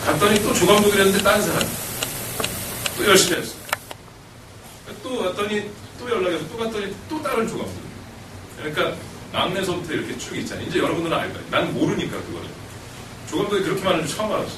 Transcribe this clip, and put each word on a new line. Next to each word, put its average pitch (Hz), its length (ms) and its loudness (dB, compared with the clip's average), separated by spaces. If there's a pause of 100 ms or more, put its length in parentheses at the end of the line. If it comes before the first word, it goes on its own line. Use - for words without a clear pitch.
갔더니 208 380 4
또 - 120 2
조감독이랬는데 196 680 6
딴 208 180 6
사람. - 240 2 (1300)
또 - 100 2
열심히 185 340 8
했어. - 140 -8 (1500)
또 254 180 -4
갔더니 202 480 0 (300)
또 240 100 -6
연락이 180 240 2
와서 151 160 -4
또 - 80 -8
갔더니 220 340 -2 (160)
또 311 140 -4
다른 226 240 0
조감독. 110 260 -6 (840)
그러니까 156 360 -2 (400)
막내서부터 175 600 -2
이렇게 - 260 -4
쭉 - 180 -8
있잖아. 98 260 -6
이제 - 180 0
여러분들은 165 360 2
알 - 160 -2
거야. - 180 -10
난 151 240 2
모르니까 - 480 0
그거를. - 260 -8 (840)
조감독이 202 320 2
그렇게 160 220 0
많은 165 220 4
줄 - 100 -4
처음 214 160 0
알았어. - 260 -2